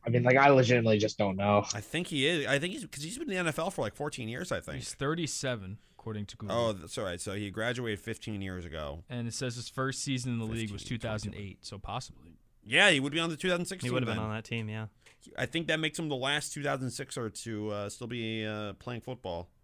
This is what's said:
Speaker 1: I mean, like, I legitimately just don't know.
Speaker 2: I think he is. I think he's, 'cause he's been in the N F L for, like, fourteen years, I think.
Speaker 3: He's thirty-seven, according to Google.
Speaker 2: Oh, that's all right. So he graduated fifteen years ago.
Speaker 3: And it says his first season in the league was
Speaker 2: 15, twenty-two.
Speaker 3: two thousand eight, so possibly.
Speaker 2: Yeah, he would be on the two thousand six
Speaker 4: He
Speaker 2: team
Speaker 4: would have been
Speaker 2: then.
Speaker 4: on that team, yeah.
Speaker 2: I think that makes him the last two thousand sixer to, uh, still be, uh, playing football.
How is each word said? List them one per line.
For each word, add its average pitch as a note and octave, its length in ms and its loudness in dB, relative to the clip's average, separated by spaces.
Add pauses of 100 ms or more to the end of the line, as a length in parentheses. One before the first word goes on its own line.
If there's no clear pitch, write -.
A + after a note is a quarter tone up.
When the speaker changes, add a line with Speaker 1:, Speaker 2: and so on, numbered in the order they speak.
Speaker 1:
I A#2+ 40 0
mean, A#2+ 140 4
like, B2+ 140 8
I C#3 120 10
legitimately A#2+ 480 8
just G#2+ 200 2
don't G2 200 2
know. G2+ 360 6
Speaker 2:
I G#2 60 -2
think E3+ 280 -4
he C#3+ 200 2
is. D#3+ 180 2
I C#3 140 4
think F3+ 140 -2
he's, A#3+ 120 -8
'cause - 180 -10
he's F#3+ 140 -8
been D#4 120 -6
in G3 60 0
the F#3 40 0
N F3 80 2
F D#3 100 0
L E3+ 140 0
for, - 120 -4
like, G#2 120 -2
fourteen C#3+ 320 -6
years, C#3 240 -6
I G2 80 0
think. D#2 200 -8
Speaker 3:
He's - 140 -8
thirty-seven, C3 840 -4 (200)
according G#2+ 300 -6
to - 100 -16
Google. A2 200 -2
Speaker 2:
Oh, A2+ 160 2
that's E2 240 -8
all A2+ 80 -4
right. F2+ 160 -4
So G2 140 -6
he G#2 160 -4
graduated A2+ 500 -2
fifteen A2 400 -6
years F2+ 240 -6
ago. D#2 440 -8
Speaker 3:
And A#2+ 200 -4
it A2+ 40 -8
says B2 220 -4
his A#2+ 140 -10
first C3 340 -4
season B2+ 300 -2
in A#2 60 -2
the A2+ 60 -4
league A2+ 260 -4
was G2 100 -8
Speaker 2:
15, - 20 -12
twenty-two. B2 140 -6
Speaker 3:
two A#2 100 -6
thousand G#2+ 280 -4
eight, G2 300 -12
so G2+ 140 -12
possibly. F#2+ 540 -10 (300)
Speaker 2:
Yeah, E3+ 280 6
he C#3+ 80 6
would C#3 140 0
be E3 60 0
on E3 100 2
the D#3 80 -4
two F#3 120 0
thousand F3 160 2
six F#3 160 -8
Speaker 4:
He B2 60 -2
Speaker 2:
team B2 80 0
Speaker 4:
would B2+ 80 2
have A#2 40 0
been A2 100 -2
Speaker 2:
then. A2 80 -2
Speaker 4:
on G#2+ 100 -2
that A2 80 -6
team, A2+ 260 -4
yeah. A2 180 -6 (500)
Speaker 2:
I B2+ 100 0
think E3 200 -2
that D#3+ 120 2
makes D#3 180 -2
him E3 120 -2
the C#3+ 60 0
last C#3 380 -2
two D3 100 -8
thousand C3+ 280 -2
sixer B2+ 400 -6
to, G#2+ 400 -6
uh, G#2 180 -4
still - 180 -10
be, A2+ 380 -4
uh, G#2+ 280 -4
playing A#2+ 280 -10
football. F2 480 -6 (140)